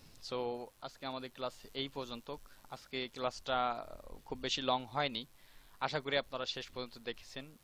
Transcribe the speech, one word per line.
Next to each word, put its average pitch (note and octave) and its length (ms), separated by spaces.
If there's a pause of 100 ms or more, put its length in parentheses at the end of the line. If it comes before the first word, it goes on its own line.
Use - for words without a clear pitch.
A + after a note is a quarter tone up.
(280)
So B2 80 (440)
আজকে - 260
আমাদের C3 300
class B2+ 380
এই C3+ 140
পর্যন্ত। B2+ 480 (340)
আজকে B2+ 380
ক্লাসটা B2 800 (380)
খুব B2+ 140
বেশি C3 240
long B2+ 220
হয়নি, B2+ 420 (540)
আশা C#3 200
করি C#3 180
আপনারা B2+ 280
শেষ B2+ 240
পর্যন্ত B2 280
দেখেছেন। C3 640